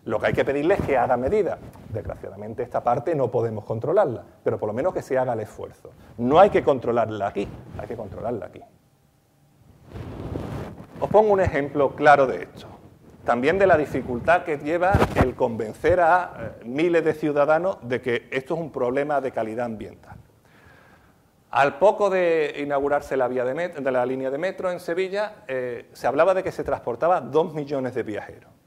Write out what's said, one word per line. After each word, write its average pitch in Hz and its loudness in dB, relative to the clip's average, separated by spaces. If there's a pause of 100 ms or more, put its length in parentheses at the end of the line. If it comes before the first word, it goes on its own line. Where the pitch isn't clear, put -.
Lo 110 -2
que 113 0
hay 113 2
que 135 2
pedirle 147 2
es - -2
que 131 0
haga 123 2
medidas. 151 0 (300)
Desgraciadamente 104 -8
esta - -4
parte 147 0
no 127 0
podemos 113 -2
controlarla, 131 0 (180)
pero 113 0
por 110 -4
lo 107 -4
menos 147 -2
que 143 -4
se 127 -4
haga 127 0
el 110 -4
esfuerzo. - -14 (240)
No 131 4
hay 202 10
que 160 2
controlarla 113 0
aquí, 101 -4 (320)
hay - -12
que 117 -10
controlarla 98 -8
aquí. - -18 (2500)
Os 147 -4
pongo 214 6
un 190 4
ejemplo 143 0
claro 143 6
de 95 -4
esto. - -16 (600)
También 131 2
de 196 6
la 170 8
dificultad 139 0
que 156 -4
lleva 170 0 (220)
el 127 2
convencer 120 0
a, 175 4 (300)
eh, - -18
miles 156 0
de 160 2
ciudadanos 156 2
de 123 -4
que 120 -2
esto 135 -4
es 160 -4
un 143 -10
problema 139 0
de 131 -4
calidad 113 -4
ambiental. 104 -12 (1300)
Al 135 2
poco 208 4
de 165 2
inaugurarse 143 0
la 123 2
vía 127 -2
de 131 -2
met-, 175 -6
de 135 -4
la 127 2
línea 131 -4
de 139 -4
metro 185 -4
en 175 -6
Sevilla, 190 -4
eh, 123 -6
se - -6
hablaba 151 6
de 185 2
que 175 -4
se 143 -6
transportaba 143 0
dos 143 0
millones 139 -4
de 113 -4
viajeros. - -10 (160)